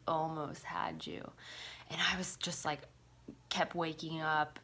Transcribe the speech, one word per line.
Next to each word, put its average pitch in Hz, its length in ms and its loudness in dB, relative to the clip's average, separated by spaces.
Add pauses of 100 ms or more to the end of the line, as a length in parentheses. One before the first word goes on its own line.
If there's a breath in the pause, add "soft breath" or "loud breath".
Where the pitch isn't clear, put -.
almost 160 580 0
had - 420 -2
you. - 140 -6 (680 loud breath)
And 160 100 -2 (120)
I 185 60 0
was 180 180 -2
just, - 280 -2
like, 151 160 0 (680)
kept - 260 2
waking 160 460 0
up 156 440 4